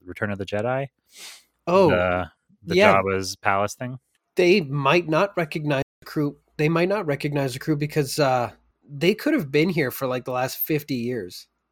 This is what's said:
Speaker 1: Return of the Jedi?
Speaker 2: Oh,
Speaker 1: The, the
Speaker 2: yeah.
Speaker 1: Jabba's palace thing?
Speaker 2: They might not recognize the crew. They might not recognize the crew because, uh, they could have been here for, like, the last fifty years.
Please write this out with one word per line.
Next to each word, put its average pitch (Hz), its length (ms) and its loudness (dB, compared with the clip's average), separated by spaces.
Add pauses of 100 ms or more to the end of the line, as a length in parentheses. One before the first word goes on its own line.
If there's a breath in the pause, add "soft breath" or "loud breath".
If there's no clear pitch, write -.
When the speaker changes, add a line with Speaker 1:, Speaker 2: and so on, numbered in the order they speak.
Speaker 1:
Return 104 260 -6
of 95 60 -6
the 98 80 -8
Jedi? 127 440 -4 (760 loud breath)
Speaker 2:
Oh, 180 240 4
Speaker 1:
The, 90 400 2 (340)
the 101 120 -2
Speaker 2:
yeah. 185 260 8
Speaker 1:
Jabba's 95 340 -2
palace 101 380 0
thing? 127 240 -10 (380)
Speaker 2:
They 180 260 4
might 147 480 0
not 175 260 0
recognize 151 480 -2 (180)
the - 40 -20
crew. 147 320 -4 (200)
They 151 120 2
might 170 200 2
not 202 180 -2
recognize 139 460 -2
the 131 60 -10
crew 156 180 -2
because, 147 420 -2
uh, 127 320 0 (360)
they 165 280 0
could 302 180 -2
have 160 180 -2
been 156 180 4
here 151 200 0
for, - 160 -6
like, 127 200 -4
the 131 60 -6
last 127 280 -4
fifty 151 360 -4
years. 117 520 -6 (240)